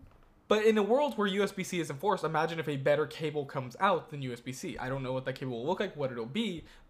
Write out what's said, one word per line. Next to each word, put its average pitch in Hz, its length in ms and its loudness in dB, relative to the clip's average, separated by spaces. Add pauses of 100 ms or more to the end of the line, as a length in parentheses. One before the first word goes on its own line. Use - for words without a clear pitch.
(500)
But 214 160 6
in 220 120 8
a 208 60 4
world 254 340 4
where 208 80 2
U 202 160 2
S 196 120 0
B 190 100 -6
C 175 160 -2
is 151 100 -2
enforced, 180 360 0
imagine 160 340 0
if 151 80 -4
a 147 80 -2
better 147 320 2
cable 147 380 -4
comes 127 340 -8
out 185 300 2
than 143 120 -10
U 127 120 -4
S 117 80 -10
B 127 100 -8
C. 131 260 -8
I 127 120 -6
don't 135 120 -2
know 127 120 -4
what 131 120 -2
that 131 80 -2
cable 127 260 -6
will 120 60 -6
look 180 140 0
like, 196 160 -4
what 139 160 -2
it'll 120 140 -4
be, 175 400 -4 (240)